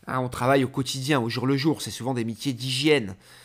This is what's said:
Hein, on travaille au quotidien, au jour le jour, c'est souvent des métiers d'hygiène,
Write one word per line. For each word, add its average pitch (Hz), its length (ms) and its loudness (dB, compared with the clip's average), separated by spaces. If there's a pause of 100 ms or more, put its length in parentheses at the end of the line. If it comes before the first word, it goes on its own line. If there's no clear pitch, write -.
Hein, 131 120 -4
on 127 100 -2
travaille 131 340 4
au 123 60 0
quotidien, 135 500 0
au 117 100 0
jour 123 180 -2
le 139 100 4
jour, 143 240 0
c'est 110 100 -8
souvent 123 220 -4
des 117 120 -2
métiers 117 280 -4
d'hygiène, 127 640 0 (300)